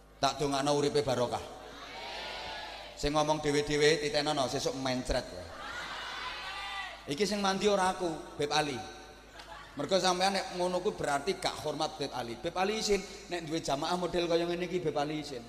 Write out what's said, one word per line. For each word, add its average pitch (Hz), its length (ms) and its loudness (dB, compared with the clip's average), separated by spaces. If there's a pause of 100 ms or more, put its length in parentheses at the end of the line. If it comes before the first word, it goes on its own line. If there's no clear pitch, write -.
(180)
tak 135 240 0
dongakno 143 320 2
uripe 143 320 4
barokah. 120 340 2 (1600)
Sing 147 160 -2
ngomong 151 240 4
dhewe-dhewe 147 640 4
titenono, 143 480 2
sesuk 135 320 0
mencret 127 400 0
ya. - 240 -10 (1700)
Iki 208 100 2
sing 208 140 2
mandi 196 320 2
ora 190 240 4
aku, 175 400 -4
Beb 147 160 0
Ali. 147 240 4 (1040)
Mergo 143 240 2
sampean 185 320 4
nek 180 240 -2
ngono 180 240 2
kuwi 208 160 0
berarti 151 400 2
gak - 240 -2
hormat 151 320 -2
Beb 139 160 -4
Ali. 120 240 -4
Beb 170 240 -4
Ali 208 240 2
isin, 202 160 4 (320)
nek 170 160 -4
duwe 156 160 -2
jamaah 156 320 0
model 175 320 2
kaya 170 160 4
ngene 175 240 0
iki, 175 160 0
Beb 147 160 0
Ali 151 240 0
isin. 127 260 -8